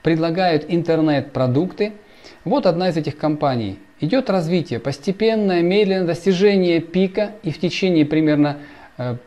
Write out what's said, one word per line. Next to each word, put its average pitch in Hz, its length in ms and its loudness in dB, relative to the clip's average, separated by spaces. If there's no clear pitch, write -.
предлагают 165 680 0
интернет-продукты. 160 1200 0
Вот 220 200 0
одна 180 240 0
из 175 60 -2
этих 151 220 -4
компаний. 135 640 -2
Идет 247 280 0
развитие, 170 500 -2
постепенное, 196 840 0
медленное 190 460 2
достижение 180 720 2
пика 190 520 -2
и 165 80 -4
в - 80 -10
течение 170 460 2
примерно, 147 540 2
э, 123 280 -6